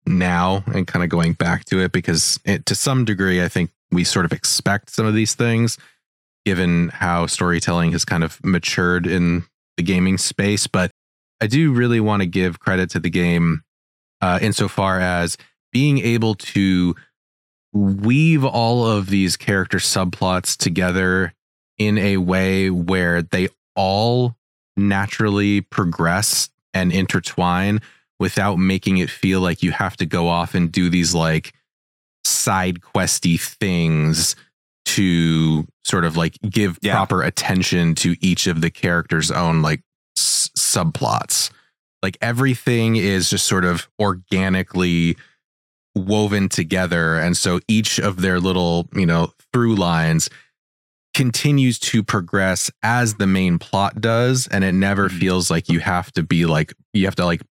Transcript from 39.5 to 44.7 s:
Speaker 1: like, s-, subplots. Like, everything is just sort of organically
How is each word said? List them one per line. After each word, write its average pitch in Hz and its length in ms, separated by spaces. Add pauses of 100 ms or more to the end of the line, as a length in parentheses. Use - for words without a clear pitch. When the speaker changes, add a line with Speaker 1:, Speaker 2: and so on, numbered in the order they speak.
Speaker 1:
like, 76 200 (360)
s-, - 400
subplots. - 920 (540)
Like, 98 180
everything 117 760
is 95 320
just - 180
sort 92 180
of 87 220 (120)
organically 92 1160 (800)